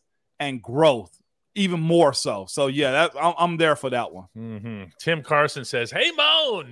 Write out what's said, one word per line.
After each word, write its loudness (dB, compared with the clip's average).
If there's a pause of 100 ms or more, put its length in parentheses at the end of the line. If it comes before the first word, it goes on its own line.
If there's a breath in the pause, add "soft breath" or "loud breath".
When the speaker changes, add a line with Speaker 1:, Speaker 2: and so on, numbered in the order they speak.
(400)
Speaker 1:
and -8
growth, 2 (320)
even 0
more 6
so. -4
So, -2
yeah, 0
that, 2 (100)
I'm, 2
I'm 0
there 4
for -4
that -4
one. -16
Speaker 2:
Mm-hmm. -12 (140)
Tim -2
Carson 0
says, -4
"Hey, 0
Mo, 0